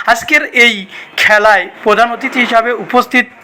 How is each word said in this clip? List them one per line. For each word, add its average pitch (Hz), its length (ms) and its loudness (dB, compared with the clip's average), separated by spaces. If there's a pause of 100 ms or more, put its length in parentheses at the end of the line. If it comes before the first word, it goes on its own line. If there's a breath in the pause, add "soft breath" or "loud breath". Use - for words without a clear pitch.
আজকের 240 380 0
এই 233 420 0 (300 loud breath)
খেলায় 208 520 2 (140)
প্রধান 226 300 2
অতিথি 254 280 -6
হিসাবে 233 320 0
উপস্থিত 247 540 -2 (180)